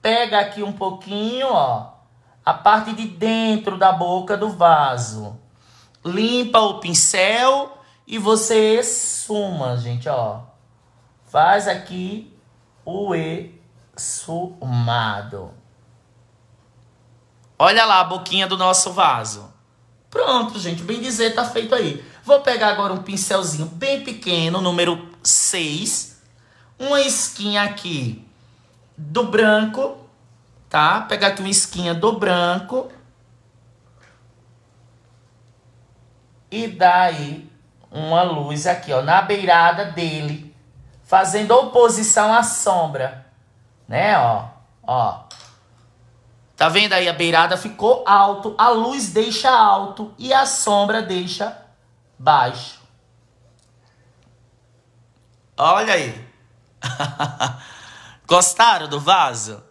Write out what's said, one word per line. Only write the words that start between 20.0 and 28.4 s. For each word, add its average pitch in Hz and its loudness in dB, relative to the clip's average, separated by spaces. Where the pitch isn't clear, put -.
Pronto, 247 -2
gente, 170 -8
bem 220 -8
dizer, 226 -4
tá 240 -2
feito 226 -4
aí. 175 -4
Vou 277 6
pegar 226 0
agora 190 -2
um 190 -8
pincelzinho 180 -4
bem 277 -6
pequeno, 180 -4
número 175 -2
seis. - -4
Uma 277 0
esquinha 208 -2
aqui 151 -8